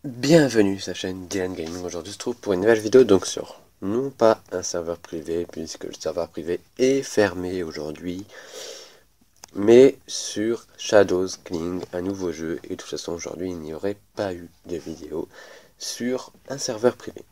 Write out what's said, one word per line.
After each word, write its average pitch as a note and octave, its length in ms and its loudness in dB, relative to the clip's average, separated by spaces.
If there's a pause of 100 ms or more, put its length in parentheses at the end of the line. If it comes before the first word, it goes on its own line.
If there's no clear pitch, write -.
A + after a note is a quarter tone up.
Bienvenue A#2+ 760 4
sur F#2+ 100 -10
la F2+ 40 -6
chaîne F#2 340 -8
Dylan F#2 260 -2
Gaming. F2 300 -8
Aujourd'hui, F2 260 -10
on G2+ 40 -12
se - 40 -18
trouve B2 160 -6
pour G2+ 200 -2
une F2+ 80 2
nouvelle A2 180 6
vidéo, A2 240 8
donc G2 200 6
sur, - 360 -10 (220)
non A#2 280 -2
pas A2 400 4
un F2+ 140 -6
serveur E2+ 340 -6
privé, E2 480 -6
puisque - 380 -12
le - 80 -12
serveur E2 360 -6
privé E2+ 300 -6 (200)
est C3+ 240 2
fermé F2+ 600 -2
aujourd'hui, D#2 640 -8 (1300)
mais B2 420 8 (120)
sur - 580 -6 (100)
Shadows F#2 520 4 (160)
King, F2 480 -6
un F2+ 80 -4
nouveau F#2 320 -6
jeu, D#2+ 320 -6
et - 60 -18
de F#2 40 -6
toute - 160 -14
façon, E2+ 220 -8
aujourd'hui, E2+ 380 -8
il E2+ 100 -10
n'y D#2 140 -10
aurait G2 220 -6 (200)
pas G2 180 -4
eu F2 140 -14 (180)
de F2 100 -8
vidéo D#2 520 -10 (500)
sur - 540 -8 (160)
un C#3 100 -10
serveur B2 380 0
privé. - 360 -16